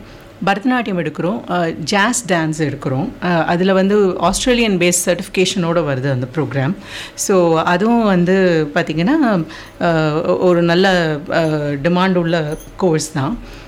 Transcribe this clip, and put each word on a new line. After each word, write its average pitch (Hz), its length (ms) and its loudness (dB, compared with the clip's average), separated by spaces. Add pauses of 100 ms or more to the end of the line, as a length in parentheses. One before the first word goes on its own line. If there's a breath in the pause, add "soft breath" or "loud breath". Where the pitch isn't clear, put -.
(460 loud breath)
பரதநாட்டியம் 208 520 0
எடுக்கிறோம், 170 500 -4
அஹ், 175 240 -2
ஜாஸ் 202 560 0
டான்ஸ் 160 300 0
எடுக்கிறோம். 139 540 -2 (100)
அஹ், 175 240 0
அதுல 180 280 2
வந்து 190 460 2
ஆஸ்திரேலியன் 208 580 0
பேஸ் 175 280 2
சர்டிஃபிகேஷனோட 185 540 -2
வருது 147 520 0
அந்த 127 240 -2
ப்ரோக்ராம். 139 380 -2 (420 loud breath)
So 175 400 2
அதுவும் 185 480 2
வந்து 180 720 2
பாத்தீங்கன்னா, 180 680 0 (380 loud breath)
அஹ், 160 560 0
ஒரு 175 240 4
நல்ல, 170 560 2 (120)
அஹ், 151 540 0
டிமாண்ட் 180 320 2
உள்ள 165 420 0 (200)
கோர்ஸ் 160 360 0
தான். 190 240 -2 (300 loud breath)